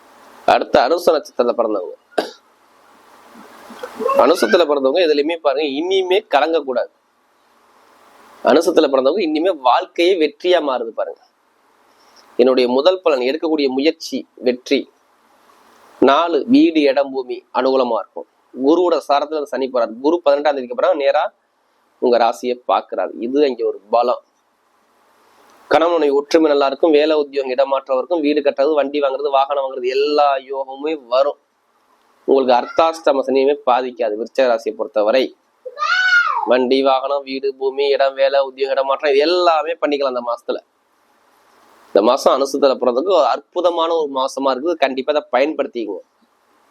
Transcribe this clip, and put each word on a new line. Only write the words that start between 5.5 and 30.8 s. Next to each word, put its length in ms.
இனிமே 380
கலங்க 260
கூடாது. 220
அனுசத்துல 420
பிறந்தவங்க 340
இனிமே 240
வாழ்க்கையே 460
வெற்றியா 360
மாறுது 300
பாருங்க. 220
என்னுடைய 260
முதல் 260
பலன், 260
எடுக்கக்கூடிய 480
முயற்சி 420
வெற்றி. 340
நாலு, 280
வீடு, 280
இடம், 240
பூமி 220
அனுகூலமா 440
இருக்கும். 240
குருவோட 280
சாரத்துல 320
அந்த 120
சனி 220
போறாரு. 200
குரு 200
பதினெட்டாம் 320
தேதிக்கு 200
அப்புறம் 280
நேரா 180
உங்க 200
ராசியை 320
பாக்குறாரு. 420
இது 120
அங்க 200
ஒரு 100
பலம். 280
கணவனுடைய 460
ஒற்றுமை 320
நல்லா 200
இருக்கும். 260
வேலை, 240
உத்தியோகம், 340
இடமாற்றம் 440
இருக்கும். 260
வீடு 160
கட்டுறது, 380
வண்டி 240
வாங்குறது, 340
வாகனம் 260
வாங்குறது, 240
எல்லா 300
யோகமுமே 420